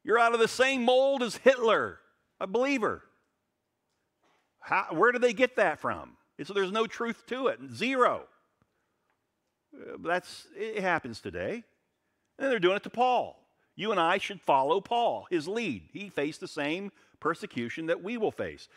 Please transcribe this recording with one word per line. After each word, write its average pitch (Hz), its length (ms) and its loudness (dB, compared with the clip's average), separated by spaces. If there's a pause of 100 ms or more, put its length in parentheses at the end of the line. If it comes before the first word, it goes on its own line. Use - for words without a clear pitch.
You're 214 140 4
out 233 140 4
of 233 60 4
the 226 80 4
same 254 380 0
mold 262 360 4
as 233 140 -4
Hitler." 214 640 2 (400)
A 196 80 -6
believer. 220 560 0 (1600)
How, 190 300 -2
where 190 200 4
do 247 80 0
they 240 140 2
get 247 240 0
that 175 220 2
from? 90 360 -6 (220)
It's, 147 120 -8
there's 190 220 0
no 220 160 0
truth - 400 -6
to 254 200 0
it. 117 120 0 (140)
Zero. 202 540 2 (1500)
Uh, - 240 -16
that's, - 560 -4
it 214 260 -6
happens 156 380 -2
today. 104 420 -6 (800)
And 269 100 -2
they're 247 100 0
doing 180 180 4
it 202 60 -8
to - 60 -10
Paul. 233 480 0 (380)
You 202 160 -4
and 196 80 2
I 175 200 4
should 196 200 -8
follow 147 400 2
Paul, 196 500 -2
his 165 200 -2
lead. 185 420 -4
He 196 160 -12
faced 151 320 -4
the 180 80 -12
same 160 460 -6 (260)
persecution 160 680 -4
that 170 140 -2
we 208 140 -8
will 214 160 -2
face. 80 460 -8